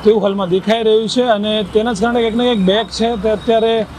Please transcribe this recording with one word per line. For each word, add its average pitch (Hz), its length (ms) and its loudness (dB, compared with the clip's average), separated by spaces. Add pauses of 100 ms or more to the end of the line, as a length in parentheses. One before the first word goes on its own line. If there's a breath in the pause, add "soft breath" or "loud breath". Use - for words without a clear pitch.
તેવું 214 180 4
હાલમાં 196 260 -2
દેખાઈ 208 340 0
રહ્યું 220 260 2
છે 247 140 -2
અને 214 500 0
તેના 226 200 0
જ 185 80 -4
કારણે 240 200 0
ક્યાંક 226 160 0
ને 247 80 0
ક્યાંક 247 140 0
બેગ 196 280 2
છે 226 360 -2
તે 220 80 0
અત્યારે 226 560 0 (120)